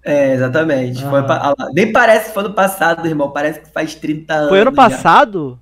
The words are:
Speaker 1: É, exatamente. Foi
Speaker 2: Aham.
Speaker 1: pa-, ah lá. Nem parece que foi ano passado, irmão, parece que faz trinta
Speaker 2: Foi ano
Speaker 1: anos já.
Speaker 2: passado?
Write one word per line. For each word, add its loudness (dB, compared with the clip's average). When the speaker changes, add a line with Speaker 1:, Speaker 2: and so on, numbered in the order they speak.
Speaker 1:
É, 0
exatamente. -2
Foi 0
Speaker 2:
Aham. -4
Speaker 1:
pa-, 0
ah 0
lá. -8
Nem 0
parece 2
que -14
foi -4
ano -8
passado, 0
irmão, -2
parece -6
que -20
faz -8
trinta -4
Speaker 2:
Foi 6
ano 4
Speaker 1:
anos -2
já. 4
Speaker 2:
passado? 2